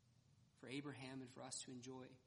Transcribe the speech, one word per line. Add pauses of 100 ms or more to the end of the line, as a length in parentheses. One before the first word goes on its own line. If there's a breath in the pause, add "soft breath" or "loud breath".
(600)
for
Abraham
and
for
us
to
enjoy (220)